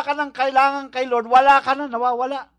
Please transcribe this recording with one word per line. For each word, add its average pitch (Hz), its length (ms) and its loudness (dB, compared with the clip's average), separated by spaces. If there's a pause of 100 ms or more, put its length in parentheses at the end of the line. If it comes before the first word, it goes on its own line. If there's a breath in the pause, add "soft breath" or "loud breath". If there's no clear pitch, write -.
ka 285 80 -2
ng 294 160 -6
kailangan 269 580 0
kay 262 160 -6
Lord, 240 220 -2
wala 269 320 6
ka 269 160 -2
na, 285 160 -8
nawawala 247 560 -4 (120)